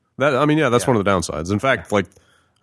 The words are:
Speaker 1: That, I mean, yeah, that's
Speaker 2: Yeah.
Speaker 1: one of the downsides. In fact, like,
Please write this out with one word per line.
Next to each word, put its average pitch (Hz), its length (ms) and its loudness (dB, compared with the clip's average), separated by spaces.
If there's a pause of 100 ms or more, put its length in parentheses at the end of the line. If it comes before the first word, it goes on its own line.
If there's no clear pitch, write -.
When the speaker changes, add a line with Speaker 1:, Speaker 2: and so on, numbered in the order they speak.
(160)
Speaker 1:
That, 139 180 0
I 143 120 2
mean, 151 100 2
yeah, 147 140 0
that's 120 140 2
Speaker 2:
Yeah. 139 100 0
Speaker 1:
one - 20 2
of 98 80 0
the 101 60 2
downsides. 85 420 -2
In 104 60 0
fact, 127 340 -2
like, 101 140 0 (560)